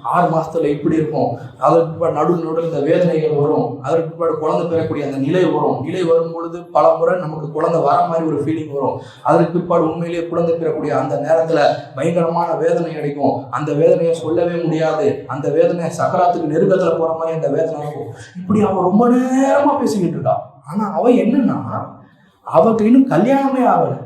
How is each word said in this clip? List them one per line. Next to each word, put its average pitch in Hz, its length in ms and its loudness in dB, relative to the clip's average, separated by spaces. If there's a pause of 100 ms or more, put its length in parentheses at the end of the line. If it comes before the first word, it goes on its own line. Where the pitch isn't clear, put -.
ஆறு 160 240 2
மாசத்துல 160 360 -2
இப்படி 156 320 0
இருக்கும், 135 340 -2 (280)
அதற்கு 156 280 4
பிற்பாடு 160 300 -4
நடுவில் 165 280 0
நடுவில் 160 240 -4
இந்த 143 120 -4
வேதனைகள் 156 600 0
வரும், - 280 0 (140)
அதற்கு 160 260 -2
பிற்பாடு 165 300 -4
குழந்தை 165 280 -2
பெறக்கூடிய 160 400 -4
அந்த 135 120 -6
நிலை 156 260 0
வரும். 131 360 0
நிலை 175 220 -4
வரும் 165 300 2
பொழுது 165 260 -8 (140)
பல 156 220 4
முறை 165 260 0
நமக்கு 151 320 -8
குழந்தை 165 280 0
வர 143 260 2
மாதிரி 165 200 -2
ஒரு 143 140 -2
ஃபீலிங் 156 340 -6
வரும். 139 220 -2 (260)
அதற்கு 165 320 2
பிற்பாடு 170 300 0
உண்மையிலேயே 170 440 -4
குழந்தை 170 260 0
பெறக்கூடிய 151 420 -4
அந்த 143 200 -2
நேரத்துல 160 460 2 (320)
பயங்கரமான 170 600 0
வேதனை 165 420 0
அடைக்கும். 143 420 -2 (120)
அந்த 147 220 -4
வேதனையை 165 420 4
சொல்லவே 170 480 -2
முடியாது, 156 460 0 (180)
அந்த 143 220 -4
வேதனை 170 400 2 (100)
சக்கராத்துக்கு 165 540 0
நெருக்கத்துல 180 460 2
போற 160 140 0
மாதிரி 160 260 -4
அந்த 139 120 -2
வேதனை 156 300 -2
இருக்கும். 147 300 -10 (260)
இப்படி 185 260 0
அவ 190 200 0
ரொம்ப 208 260 4
நேரமா 269 680 2
பேசிக்கிட்டு 180 400 -2
இருக்கா. - 180 0 (300)
ஆனா 190 260 -4
அவ 180 140 0 (160)
என்னன்னா, 247 360 2 (880)
அவளுக்கு 208 380 2
இன்னும் 254 260 6
கல்யாணமே 254 560 2
ஆகல - 280 2 (120)